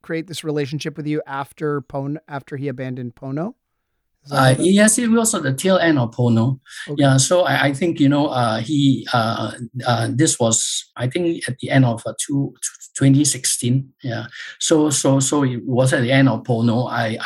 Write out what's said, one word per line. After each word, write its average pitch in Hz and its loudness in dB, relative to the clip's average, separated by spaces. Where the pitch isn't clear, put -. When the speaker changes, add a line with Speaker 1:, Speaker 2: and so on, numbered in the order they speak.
Speaker 1:
create 165 -8
this 165 -12
relationship 147 -4
with 151 -8
you 151 -2
after 143 -6
Pono, 143 -6
after 143 -12
he 139 -6
abandoned 127 -8
Pono? 151 -8
Is 143 -14
that 143 -4
how 139 4
Speaker 2:
Uh, 131 6
Speaker 1:
that 147 0
Speaker 2:
yes, 202 6
it 233 0
was 226 2
at 175 -2
the 135 0
tail 185 2
end 165 4
of 117 -2
Pono. 120 2
Speaker 1:
Okay. 147 -4
Speaker 2:
Yeah, 135 6
so 175 4
I, 139 2
I 143 0
think, 165 -2
you 143 6
know, 143 2
uh, 120 0
he, 135 0
uh, 113 0
uh, 117 0
this 151 0
was, - -2
I 120 -4
think, 170 -4
at 127 -8
the 127 -8
end 135 4
of, 113 -2
uh, 110 -8
two, 139 -4
twenty 139 4
sixteen. 131 -2
Yeah. 117 -8
So, 151 2
so, 135 2
so 143 0
it 127 -2
was 131 2
at 143 0
the 120 0
end 135 4
of 110 -4
Pono. 120 0
I, 117 -4